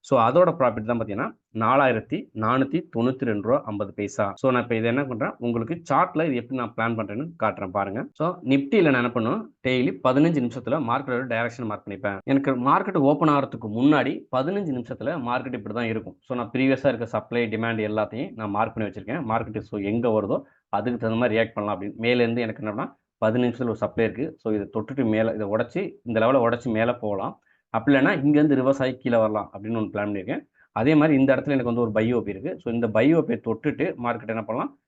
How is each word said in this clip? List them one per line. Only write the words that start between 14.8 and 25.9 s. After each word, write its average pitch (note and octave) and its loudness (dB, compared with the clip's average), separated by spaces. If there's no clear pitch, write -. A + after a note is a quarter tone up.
மார்க்கெட் B2 -4
இப்படி G#2+ -8
தான் A#2 -2
இருக்கும். G#2+ -6
So, - -8
நான் A#2+ -4
ப்ரீவியஸா C3 2
இருக்க A#2 0
சப்ளை, A#2 -2
டிமாண்ட் A2+ -2
எல்லாத்தையும் A2 -4
நான் A2 -6
மார்க் A2 -2
பண்ணி G#2+ -4
வச்சிருக்கேன். A2 -8
மார்க்கெட் A2 -2
so G#2 -8
எங்க A2+ 0
வருதோ A2 0
அதுக்கு A#2+ -2
தகுந்த A2+ 0
மாதிரி A2+ 2
ரியாக்ட் A2 0
பண்ணலாம் G#2 -4
அப்படின்னு. G2+ -8
மேல A#2+ 2
இருந்து A#2 0
எனக்கு A2 -6
என்னன்னா, G#2+ -6
பதினஞ்சு A#2+ 2
நிமிஷத்துல A#2+ -4
ஒரு A2+ -2
சப்ளை A2 -2
இருக்கு. - -4
So, A2 -2
இதை G2+ -4
தொட்டுட்டு B2+ -4
மேல, A2 2
இதை G#2+ -4
உடைச்சு, A2+ -4